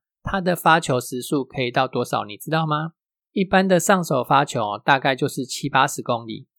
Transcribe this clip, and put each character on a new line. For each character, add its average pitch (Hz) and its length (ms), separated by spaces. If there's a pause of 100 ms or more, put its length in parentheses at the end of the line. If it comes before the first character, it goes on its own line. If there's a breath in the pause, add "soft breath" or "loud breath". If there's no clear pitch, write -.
(240)
它 - 160
的 180 160
发 165 240
球 139 180
时 123 240
速 139 220
可 135 180
以 123 80
到 131 180
多 120 180
少， 110 180
你 104 140
知 - 120
道 160 160
吗？ 156 280 (400)
一 196 100
般 190 240
的 185 120
上 190 220
手 139 220
发 143 220
球 123 160
哦， 104 240
大 139 120
概 135 160
就 139 140
是 135 160
七 - 240
八 135 180
十 - 160
公 117 240
里。 110 220 (120)